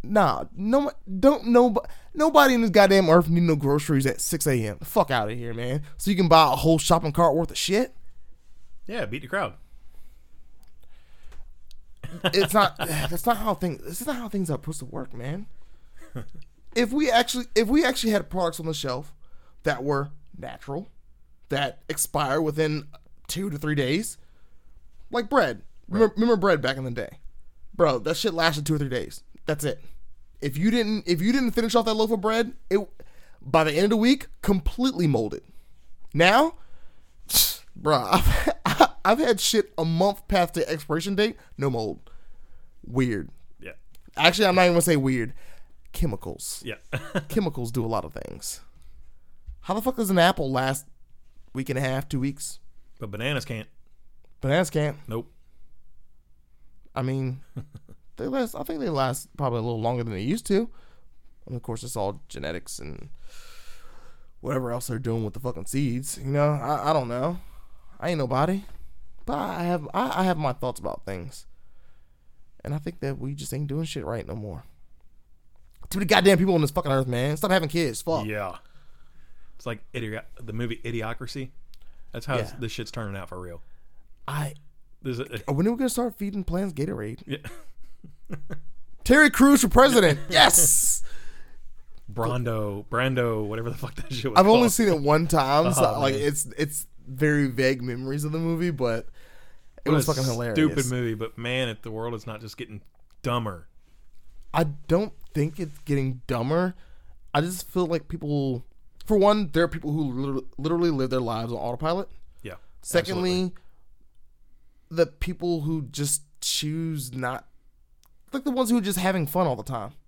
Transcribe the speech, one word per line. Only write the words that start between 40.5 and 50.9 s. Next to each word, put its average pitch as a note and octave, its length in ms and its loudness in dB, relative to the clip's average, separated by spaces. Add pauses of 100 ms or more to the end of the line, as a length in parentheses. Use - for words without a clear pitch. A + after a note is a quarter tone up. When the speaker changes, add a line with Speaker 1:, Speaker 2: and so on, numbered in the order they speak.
Speaker 1:
the - 160 -2
expiration D#3+ 460 -4
date, G#3+ 220 2 (200)
no C#3 140 0
mold. A2+ 400 -4 (760)
Weird. A#2+ 440 0 (320)
Speaker 2:
Yeah. F#2 100 -14 (420)
Speaker 1:
Actually, F3+ 340 6
I'm F3+ 80 4
not F#3 80 8
even F3 100 6
gonna E3+ 80 6
say E3+ 140 4
weird. C3 360 0 (600)
Chemicals. - 720 -4
Speaker 2:
Yeah. A#2 120 -8 (280)
<laughs> E3 260 -6
Speaker 1:
Chemicals D3 440 -2
do B2+ 100 0
a A2+ 60 -2
lot G#2 160 -2
of D#2+ 80 -14
things. - 480 -12 (1040)
How F3+ 100 -6
the G#3+ 80 -2
fuck B3+ 160 -2
does G#3 140 0
an F#3 80 6
apple E3+ 340 4
last C3 320 0 (720)